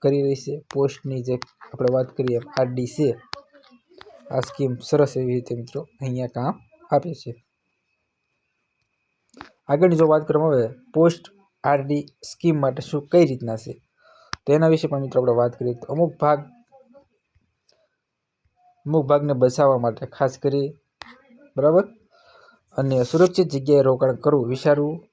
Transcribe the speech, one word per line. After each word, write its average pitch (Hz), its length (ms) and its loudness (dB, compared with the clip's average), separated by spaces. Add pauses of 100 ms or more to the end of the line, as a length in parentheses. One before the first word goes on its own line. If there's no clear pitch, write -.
કરી 143 220 2
રહી 139 120 0
છે. 143 380 -10
પોસ્ટની 139 500 -4
જે 127 100 -4 (400)
આપણે 127 200 0
વાત 127 220 0
કરીએ 127 220 -2
એમ 117 80 -6 (140)
આરડી 127 260 -2
છે, 147 220 -2 (1200)
આ 131 80 -2
સ્કીમ 127 380 -4
સરસ 143 400 0
એવી 123 160 -2
રીતે 123 220 -6
મિત્રો 120 260 -12 (200)
અહીંયા 127 260 -6
કામ 131 260 -6 (380)
આપે 147 220 -2
છે. - 180 -16 (2250)
આગળની 165 280 2
જો 160 120 4
વાત 156 200 2
કરવામાં 151 260 2
આવે 120 140 2 (260)
પોસ્ટ 165 300 2 (400)
આરડી 143 420 0 (180)
સ્કીમ 160 360 -2
માટે 131 220 -2
શું 143 260 -6
કઈ 175 180 6
રીતના 123 300 -4
છે, - 180 -12 (720)
તો 143 80 2
એના 160 140 4
વિશે 160 200 2
પણ 139 140 -4
મિત્રો 131 200 -2
આપણે 123 120 2
વાત 120 240 2
કરીએ 123 160 -4
તો - 200 -10
અમુક 160 180 0 (100)
ભાગ, 147 180 2 (2500)
અમુક 151 200 0
ભાગને 143 280 2
બચાવવા 127 440 2
માટે 117 280 -4
ખાસ 131 320 -4
કરી, 139 300 -2 (880)
બરાબર, 156 280 4 (960)
અને 135 260 0
સુરક્ષિત 180 440 2
જગ્યાએ 139 340 2
રોકાણ 131 340 2
કરવું 139 340 0
વિચારવું 147 500 0 (120)